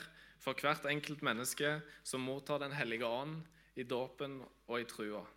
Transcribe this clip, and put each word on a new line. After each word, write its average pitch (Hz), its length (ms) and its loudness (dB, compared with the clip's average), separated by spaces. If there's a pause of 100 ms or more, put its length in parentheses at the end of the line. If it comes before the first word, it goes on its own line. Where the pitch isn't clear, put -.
(420)
for 131 160 0
hvert 147 320 4
enkelt 147 320 0
menneske 127 480 4 (360)
som 131 200 0
mottar 139 320 0
Den 139 160 -4
hellige 120 320 2
ånd 143 340 0 (380)
i 131 80 0
dåpen 131 560 -2
og - 380 -4
i 113 60 -2
trua. 104 360 -4 (140)